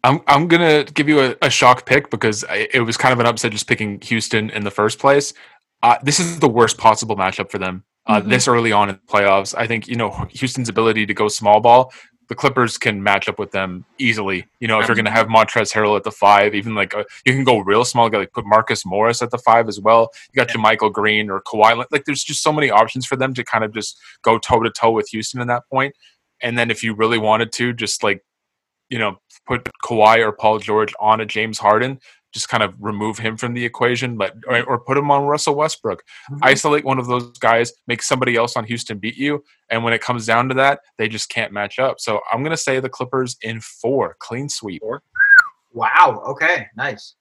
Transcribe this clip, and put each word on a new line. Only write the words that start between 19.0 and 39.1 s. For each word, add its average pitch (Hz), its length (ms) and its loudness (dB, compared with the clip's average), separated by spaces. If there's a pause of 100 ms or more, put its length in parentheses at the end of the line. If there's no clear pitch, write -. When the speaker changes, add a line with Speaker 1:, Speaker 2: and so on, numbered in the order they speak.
Speaker 1:
at 120 100 -4
the 117 80 -6
five 117 300 2
as 101 100 -8
well. 113 300 4 (240)
You 131 100 0
got 120 60 0
Speaker 3:
Yeah. 113 140 -4
Speaker 1:
JaMychal 107 300 2
Green 107 360 -2
or 98 140 -6
Kawhi. 110 340 2
Like, 117 140 -8
like, 147 160 -4
there's 143 180 -6
just - 180 -8
so 156 100 2
many 147 180 0
options 117 340 2
for 135 120 -4
them 131 180 -4
to 120 100 -8
kind 113 200 -2
of 107 100 -8
just - 240 -10 (240)
go 113 160 2
toe 113 240 0
to 113 80 -2
toe 117 220 0
with 107 160 -2
Houston 113 340 -10
in 120 60 -6
that 120 200 -4
point. 135 260 -4 (480)
And 120 140 -4
then 117 140 0
if 110 120 -4
you 113 120 -4
really 110 240 0
wanted 110 340 0
to, 123 220 -4
just, 110 280 -6
like, 104 220 -2 (640)
you 120 100 -8
know, 101 220 -6 (260)
put 127 220 -6 (160)
Kawhi 113 340 4
or 110 140 0
Paul 107 260 0
George 107 420 -2
on 110 200 2
a 110 60 -6
James 110 320 -6
Harden, 120 420 2 (320)
just - 160 -10
kind 113 140 0
of 95 160 -2
remove 107 400 -6
him 110 180 -6
from 120 180 -6
the 120 100 -4
equation, 120 520 -2
but, 98 180 -6 (120)
or, 120 180 0
or 131 140 -4
put 131 180 -4
him 143 140 -2
on 143 140 2
Russell 147 300 -2
Westbrook. 143 480 -4 (280)
Speaker 4:
Mm-hmm. 143 140 -12
Speaker 1:
Isolate 147 400 2
one 131 140 -2
of 123 80 -6
those 123 320 -4
guys, 117 340 2 (140)
make 117 160 -6
somebody 123 340 0
else 117 200 0
on 117 80 -4
Houston 113 340 -8
beat 110 180 -10